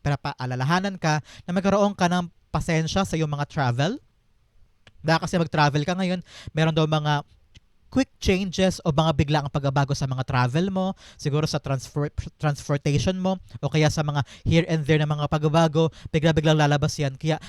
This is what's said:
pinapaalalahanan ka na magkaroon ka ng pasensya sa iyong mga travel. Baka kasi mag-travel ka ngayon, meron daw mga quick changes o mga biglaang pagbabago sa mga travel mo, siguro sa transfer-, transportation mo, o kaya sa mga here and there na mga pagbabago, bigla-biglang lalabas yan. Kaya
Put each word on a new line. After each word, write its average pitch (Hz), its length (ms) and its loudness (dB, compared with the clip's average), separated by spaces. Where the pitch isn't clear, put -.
pinapaalalahanan 143 960 -4
ka 156 240 0
na 175 80 -8
magkaroon 196 400 2
ka 180 160 0
ng 175 240 -2
pasensya 160 560 -2
sa - 160 -6
iyong 156 80 0
mga 147 160 -4
travel. 143 560 -2
Baka 160 240 0
kasi - 80 -2
mag-travel 151 480 2
ka 180 80 -2
ngayon, 180 320 -4
meron 160 160 2
daw 156 160 2
mga 151 320 0
quick 262 240 0
changes 185 640 0
o 170 80 0
mga 156 240 2
biglaang 147 320 2
pagbabago 139 480 0
sa 135 160 -2
mga 131 160 -4
travel 131 400 2
mo, 190 320 -2
siguro 151 320 -2
sa 156 160 -4
transfer-, 143 480 -4
transportation 147 720 0
mo, 185 240 -2
o 143 80 -2
kaya 156 160 4
sa 151 160 0
mga 147 240 -2
here 165 240 4
and 160 160 0
there 151 160 2
na 151 80 0
mga 147 240 -2
pagbabago, 156 640 2
bigla-biglang 156 480 2
lalabas 147 400 2
yan. 139 160 -4
Kaya 156 240 -2